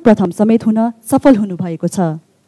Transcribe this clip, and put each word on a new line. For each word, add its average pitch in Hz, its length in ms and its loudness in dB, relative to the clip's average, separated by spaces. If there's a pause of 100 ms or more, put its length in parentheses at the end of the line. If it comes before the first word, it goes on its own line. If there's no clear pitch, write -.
प्रथम 208 260 2
समेत 220 340 0
हुन 220 140 0 (300)
सफल 269 260 4
हुनुभएको 180 520 -6
छ। 165 320 -4 (280)